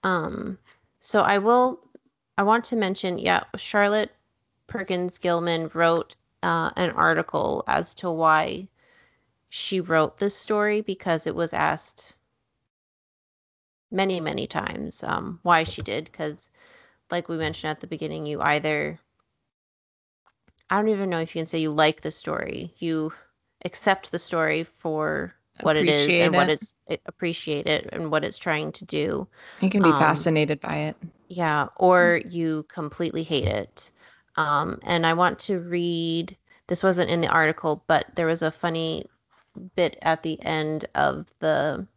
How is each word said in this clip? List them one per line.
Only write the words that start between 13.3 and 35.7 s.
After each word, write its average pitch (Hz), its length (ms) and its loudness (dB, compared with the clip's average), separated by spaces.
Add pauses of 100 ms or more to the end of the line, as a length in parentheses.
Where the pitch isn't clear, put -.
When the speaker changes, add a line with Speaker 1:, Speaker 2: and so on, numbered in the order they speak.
Speaker 1:
many, 190 280 0
many 151 280 -4
times, - 560 -6
um, - 400 -6
why 170 200 6
she - 180 -6
did, 117 300 -8
'cause 151 380 -10 (600)
like 175 200 -4
we 165 80 -4
mentioned 156 340 -4
at 151 80 -6
the - 80 -14
beginning, 156 380 -8
you 147 160 -4
either, 151 580 0 (1700)
I 185 80 0
don't 214 120 2
even 196 200 0
know 165 100 -2
if 165 160 -6
you 165 60 -2
can 160 60 -4
say 165 120 -4
you 156 120 0
like 156 300 4
the 156 100 -8
story, - 680 -8
you 160 360 -4 (500)
accept - 480 0
the 175 80 -4
story 160 440 -2
for 156 680 -4 (280)
what 156 160 2
it 151 100 2
is 147 160 4
Speaker 2:
Appreciate 170 220 4
Speaker 1:
and 175 100 4
what 143 140 6
Speaker 2:
it. 156 40 4
Speaker 1:
it's, - 220 -8 (120)
it, - 180 -6
appreciate 160 600 -4
it - 260 0
and 156 180 -6
what 156 140 0
it's - 140 -6
trying 156 340 -4
to - 120 -12
do. 151 420 -2 (340)
Speaker 3:
You 190 80 4
can 196 140 2
be 170 60 8
Speaker 1:
Um, 147 100 4
Speaker 3:
fascinated 151 600 2
by - 180 -6
it. 151 200 -4 (320)
Speaker 1:
Yeah, 156 380 0 (100)
or 175 500 6
you 160 360 -2
completely 160 600 -6
hate 135 240 0
it. - 440 -6 (440)
Um, 151 480 0
and 165 240 0
I 165 60 4
want 175 260 2
to 190 200 -2
read, 170 760 -4 (320)